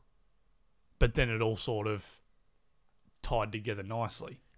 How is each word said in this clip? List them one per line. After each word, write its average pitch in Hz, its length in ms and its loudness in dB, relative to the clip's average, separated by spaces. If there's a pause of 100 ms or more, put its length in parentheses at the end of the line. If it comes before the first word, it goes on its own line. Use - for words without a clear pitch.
(1040)
But 120 120 4
then 131 140 4
it 113 120 0
all 110 160 2
sort 107 280 -2
of 104 220 -2 (1160)
tied 110 280 0
together 104 320 -4
nicely. 113 560 -6 (180)